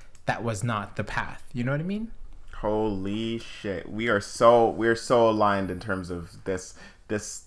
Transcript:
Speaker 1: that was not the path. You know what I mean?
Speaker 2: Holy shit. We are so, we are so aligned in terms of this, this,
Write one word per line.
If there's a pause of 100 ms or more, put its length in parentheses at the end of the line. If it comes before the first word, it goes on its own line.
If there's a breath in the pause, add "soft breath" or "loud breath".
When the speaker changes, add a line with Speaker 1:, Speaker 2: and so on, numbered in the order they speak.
(260 soft breath)
Speaker 1:
that
was
not
the
path. (100)
You
know
what
I
mean? (460)
Speaker 2:
Holy
shit.
We
are
so,
we
are
so
aligned
in
terms
of
this, (340 loud breath)
this,